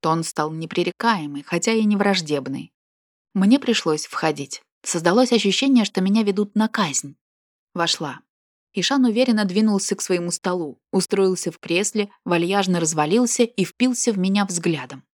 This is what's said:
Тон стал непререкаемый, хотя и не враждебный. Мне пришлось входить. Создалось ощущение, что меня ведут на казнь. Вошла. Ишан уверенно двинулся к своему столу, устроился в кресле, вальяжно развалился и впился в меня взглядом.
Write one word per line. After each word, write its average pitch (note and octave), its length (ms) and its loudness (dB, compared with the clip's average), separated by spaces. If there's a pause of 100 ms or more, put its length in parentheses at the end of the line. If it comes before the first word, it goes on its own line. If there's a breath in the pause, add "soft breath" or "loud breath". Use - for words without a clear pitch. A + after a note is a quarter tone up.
Тон E3 240 0
стал D#3 260 -4
непререкаемый, D#3+ 920 -4
хотя F3 300 -2
и A3 120 0
не G#3 100 2
враждебный. D3 760 -2 (640)
Мне G3+ 240 6
пришлось E3 480 0
входить. D3 560 -4 (200)
Создалось F3+ 480 2
ощущение, A#3 540 4
что - 160 -4
меня G3+ 220 2
ведут G3+ 320 -2
на A3 140 2
казнь. C#3+ 480 -4 (580)
Вошла. E3 460 -4 (520)
Ишан B3+ 320 2
уверенно A3+ 400 2
двинулся G3+ 500 2
к G3 60 -10
своему F3 300 -2
столу, F3 500 -4 (100)
устроился F#3+ 600 0
в - 60 -18
кресле, G3+ 500 -2 (160 soft breath)
вальяжно F3+ 560 0
развалился E3 600 2
и A3+ 220 0
впился B3 460 -2
в G3+ 80 -2
меня G3 280 0
взглядом. E3 580 -4 (140)